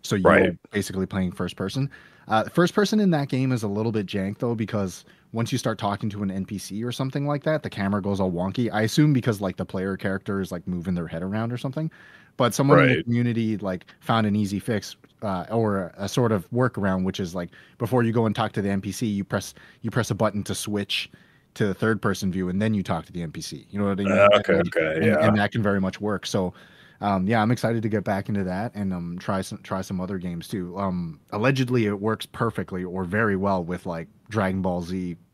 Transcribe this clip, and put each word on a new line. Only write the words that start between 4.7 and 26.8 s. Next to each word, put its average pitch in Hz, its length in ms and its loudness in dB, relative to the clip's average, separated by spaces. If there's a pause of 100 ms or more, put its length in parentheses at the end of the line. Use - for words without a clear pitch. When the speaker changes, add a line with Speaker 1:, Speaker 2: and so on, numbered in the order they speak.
Speaker 1:
once 113 200 -2
you 131 60 -2
start 110 200 -2
talking 101 320 -2
to 104 140 -6
an 95 80 -2
N 95 140 -4
P 101 120 -8
C 101 260 -8
or 120 80 -4
something 139 340 -4
like 143 180 -2
that, 156 200 0
the - 60 -6
camera 98 320 0
goes 98 180 -2
all 92 120 2
wonky. 95 400 -2
I 104 100 0
assume 151 320 4
because, 113 260 0
like, 95 180 -4
the 92 80 -4
player 95 300 -4
character 98 460 -2
is, 92 100 -4
like, 90 160 -8
moving 90 260 -4
their 85 140 -2
head 82 160 -6
around 110 300 -4
or 120 40 -6
something. 156 320 -6 (460)
But 120 180 2
someone 143 260 6
in 127 80 6
the 127 80 4
Speaker 2:
Right. - 80 -2
Speaker 1:
community, 117 540 0
like, 92 280 -6 (160)
found 110 260 2
an 101 80 2
easy 101 240 0
fix, - 360 -4 (260)
uh, 95 280 -4
or 107 280 2
a, 90 160 -6 (100)
a 95 60 -4
sort 120 220 2
of 98 200 0
workaround, 101 520 0
which 95 160 -2
is, 90 140 -4
like, 90 160 -6 (280)
before 123 260 2
you 113 80 2
go 113 140 2
and 107 100 0
talk 113 180 0
to 110 80 -2
the 98 80 0
N 98 120 0
P 98 100 -6
C, 117 160 -4
you 101 160 -2
press, - 300 -4 (280)
you 113 80 -6
press 113 220 0
a 107 40 0
button 101 280 0
to 98 100 -6
switch - 560 -4 (460)
to 113 100 2
the 95 80 0
third 110 280 0
person 98 300 0
view, 90 180 -2
and 95 120 0
then 110 120 2
you 98 100 0
talk 82 220 -2
to - 80 -20
the 87 80 -6
N 80 100 -6
P 82 100 -10
C. - 280 -12
You 101 100 -8
know 101 60 0
what 98 140 0
I 101 40 -2
mean? 98 80 0
Speaker 2:
Uh, 101 200 8
Speaker 1:
And, - 40 8
Speaker 2:
okay, - 180 4
okay, 80 440 2
Speaker 1:
and, 160 80 2
Speaker 2:
yeah. - 220 4
Speaker 1:
and 107 120 4
that 101 140 0
can 113 100 0
very 101 180 2
much 95 180 -2
work. 104 260 -4
So, 92 280 0 (460)